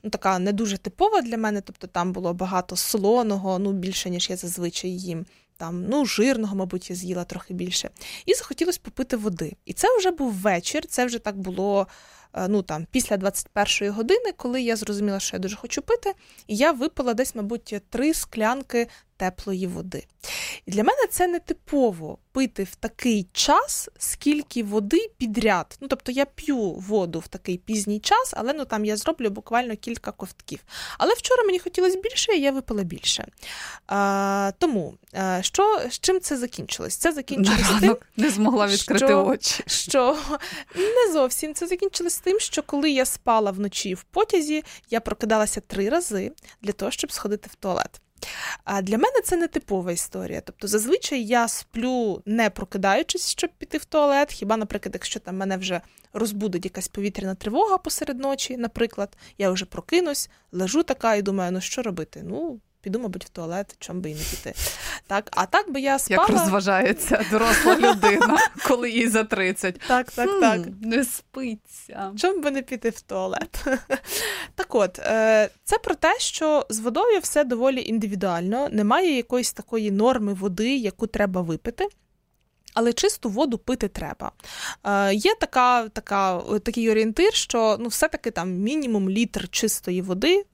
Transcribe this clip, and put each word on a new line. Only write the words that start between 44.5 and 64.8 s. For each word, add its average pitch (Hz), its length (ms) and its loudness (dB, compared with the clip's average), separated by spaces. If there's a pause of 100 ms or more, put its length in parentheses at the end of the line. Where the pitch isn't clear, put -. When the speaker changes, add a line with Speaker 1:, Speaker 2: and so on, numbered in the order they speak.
Speaker 1:
я 226 100 0
прокидалася 214 600 0
три 196 280 -2
рази 233 440 -2 (300)
для 202 100 -4
того, 202 180 -4
щоб - 220 -6
сходити - 400 -6
в - 20 -20
туалет. - 460 -6 (640)
А 196 180 -2
для 202 160 0
мене 466 260 4
це - 120 0
нетипова 196 560 -2
історія. 185 520 -6
Тобто - 240 -12
зазвичай 240 560 0
я 233 240 2
сплю, 233 800 -2
не 214 240 2
прокидаючись, 196 800 0
щоб - 300 -2
піти - 200 -8
в - 60 -6
туалет. 285 480 4
Хіба, 214 240 -2
наприклад, 208 380 -6
якщо - 260 -8
там 180 160 -8
мене 190 200 -2
вже 185 240 -4 (320)
розбудить 208 520 -2
якась 185 240 -8
повітряна 196 460 -4
тривога 370 440 0
посеред 285 400 -4
ночі, 269 380 -4
наприклад, 233 600 -2 (220)
я 196 120 2
вже 185 140 -2
прокинусь, 302 640 -2 (220)
лежу 185 300 0
така 233 320 2
і 208 80 2
думаю, 196 300 0
ну 185 80 -2
що - 220 -6
робити? 175 420 -6
Ну, 247 360 -6 (200)
піду, 196 180 -4
мабуть, 190 260 -6
в - 40 -20
туалет, 180 500 -8
чом 180 220 -8
би 156 100 -8
і 151 40 -10
не 151 60 -10
піти. - 340 -8 (520)